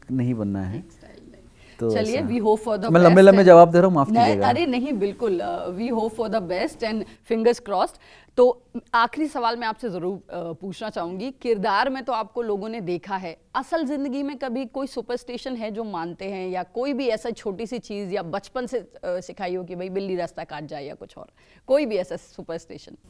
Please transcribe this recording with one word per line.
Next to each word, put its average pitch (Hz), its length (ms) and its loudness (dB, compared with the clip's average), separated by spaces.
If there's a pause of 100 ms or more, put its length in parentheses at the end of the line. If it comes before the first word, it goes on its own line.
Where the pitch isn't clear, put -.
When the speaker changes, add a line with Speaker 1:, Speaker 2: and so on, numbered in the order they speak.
(120)
Speaker 1:
नहीं 127 220 -2
बनना 101 280 -4
है। 95 160 -8
Speaker 2:
एक - 140 -16
स्टाइल - 400 -20
नहीं। - 100 -20 (380)
Speaker 1:
तो 233 120 0
Speaker 2:
चलिए, 220 260 -2
Speaker 1:
ऐसा। 285 100 -4
Speaker 2:
we 226 80 -4
hope 214 280 0
for 214 180 -4
the 175 80 -2
Speaker 1:
मैं 170 120 6
लंबे 170 80 10
Speaker 2:
best 190 180 10
Speaker 1:
लंबे 196 100 10
Speaker 2:
and 190 100 6
Speaker 1:
जवाब 170 240 12
दे 170 60 4
रहा 180 100 6
हूँ, 180 80 2
माफ 139 140 2
Speaker 2:
नहीं, 226 160 4
Speaker 1:
कीजिएगा। 104 240 2
Speaker 2:
अरे 294 160 0
नहीं, 262 280 -2
बिल्कुल, 202 460 -2
अ, 180 300 -6
we 202 220 -6
hope 220 220 -2
for 220 160 -6
the 220 120 -2
best 185 360 -4
and 220 260 -6
fingers 226 580 -2
crossed। 202 380 -4 (380)
तो 247 240 4 (320)
आखिरी 240 340 0
सवाल 240 300 -4
मैं 240 100 -8
आपसे 220 220 -8
ज़रूर, 180 280 -6
अ, 170 360 -12
पूछना 196 360 -12
चाहूँगी, 190 420 -8
किरदार 220 580 -2
में 262 140 -8
तो 262 100 -6
आपको 220 280 -6
लोगों 208 280 -6
ने 226 120 -10
देखा 175 360 -6
है, 185 200 -12 (180)
असल 320 300 -4
ज़िंदगी 277 380 -6
में 277 140 -8
कभी 262 280 -6
कोई 269 220 -8
सुपरस्टिशन 247 680 -10
है 220 160 -8
जो 214 120 -8
मानते 175 420 -10
हैं 190 240 -8
या 180 140 -6
कोई 254 300 -6
भी 262 140 -4
ऐसा 220 220 -4
छोटी 214 360 -10
सी 233 140 -10
चीज़ 202 300 -10
या 190 140 -6
बचपन 196 420 -10
से, 247 140 -6
अ, 180 100 -14 (160)
सिखाई 180 500 -8
हो 185 80 -8
कि 180 120 -14
भाई 185 140 -10
बिल्ली 190 260 -6
रास्ता 165 280 -8
काट 151 200 -14
जाए 143 220 -12
या 147 100 -14
कुछ - 220 -20
और, - 100 -20 (400)
कोई 277 180 2
भी 214 100 -4
ऐसा 180 200 -4
सुपरस्टिशन? - 800 -16 (140)